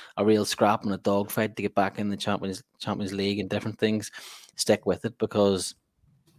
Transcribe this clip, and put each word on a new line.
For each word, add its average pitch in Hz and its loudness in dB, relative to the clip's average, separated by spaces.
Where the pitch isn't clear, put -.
a 104 2
real 107 6
scrap 107 2
and 104 -2
a 92 -4
dogfight 104 0
to 101 -6
get 101 -4
back 98 0
in 104 -2
the 101 -4
Champions, 95 -4
Champions 101 -6
League 98 -2
and 95 -4
different 104 -4
things, 110 0
stick - 2
with 90 0
it 117 -6
because, 101 2